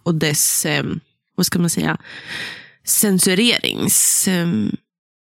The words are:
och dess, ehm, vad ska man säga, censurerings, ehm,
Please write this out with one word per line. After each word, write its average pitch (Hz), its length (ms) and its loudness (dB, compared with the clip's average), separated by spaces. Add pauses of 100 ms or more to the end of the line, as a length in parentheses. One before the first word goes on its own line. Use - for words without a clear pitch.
och 170 80 2
dess, 156 500 0
ehm, 151 340 -2 (360)
vad 180 100 0
ska - 140 -2
man 170 100 2
säga, 160 280 -2 (1160)
censurerings, 185 1120 2
ehm, 170 440 0 (500)